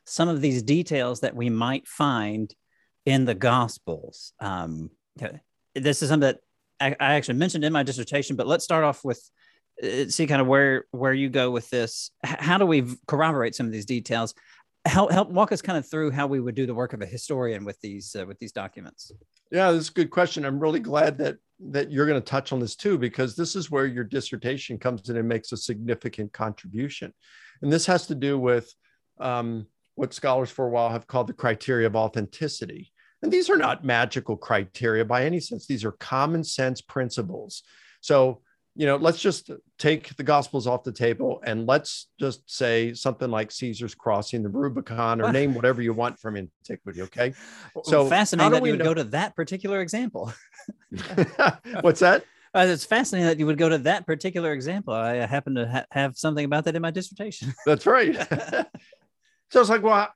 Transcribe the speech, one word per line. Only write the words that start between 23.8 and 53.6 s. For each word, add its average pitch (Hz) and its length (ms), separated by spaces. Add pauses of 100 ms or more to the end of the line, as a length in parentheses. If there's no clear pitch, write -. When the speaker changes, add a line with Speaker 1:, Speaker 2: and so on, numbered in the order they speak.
Speaker 2:
your 123 180
dissertation 127 760
comes 123 300
in 117 80
and 113 100
makes 113 240
a 113 60
significant 113 760
contribution. 107 800 (480)
And 143 100
this 165 140
has 180 220
to 165 80
do 139 240
with, 120 320 (480)
um, 117 480 (280)
what - 180
scholars 131 360
for 135 160
a 123 40
while 117 200
have 113 160
called 123 220
the 135 60
criteria 117 520
of 107 100
authenticity. 113 960 (300)
And 320 100
these 359 180
are 381 80
not - 280
magical 120 500
criteria 110 720
by 123 180
any 170 160
sense. 214 260
These 113 200
are 104 80
common 151 500
sense 131 380
principles. 104 800 (380)
So, 131 400 (340)
you 151 120
know, 139 100
let's 160 240
just - 280 (280)
take 151 400
the 147 60
Gospels 139 440
off 123 160
the 127 80
table 117 540
and 113 220
let's - 420 (100)
just 131 220 (120)
say 117 420
something 127 340
like 107 220
Caesar's 117 440
crossing 110 480
the 101 60
Rubicon 117 720
or - 40
Speaker 1:
What? - 80
Speaker 2:
name 139 200
whatever 120 280
you 113 120
want 120 260
from 107 160
antiquity, 92 680
okay? 123 300 (420)
Speaker 1:
Well, - 100
Speaker 2:
So 147 240
Speaker 1:
fascinating 180 360
Speaker 2:
how 214 40
do 240 60
Speaker 1:
that 254 80
Speaker 2:
we 240 60
Speaker 1:
you 214 40
would 180 60
Speaker 2:
know 160 60
Speaker 1:
go 160 100
to 151 160
that 185 260
particular 190 420
example. 175 540 (340)
<laughs> - 60 (180)
Speaker 2:
<laughs> - 920
What's 165 180
that? 185 240 (320)
Speaker 1:
Uh, 185 140
it's 160 160
fascinating 214 420
that 160 120
you 151 60
would 151 120
go 160 120